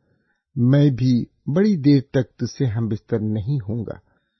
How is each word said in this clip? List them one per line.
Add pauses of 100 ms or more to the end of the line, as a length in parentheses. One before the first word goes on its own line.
(580)
मैं
भी (220)
बड़ी
देर (100)
तक (160)
तुझसे
हमबिस्तर
नहीं
होऊंगा।" (380)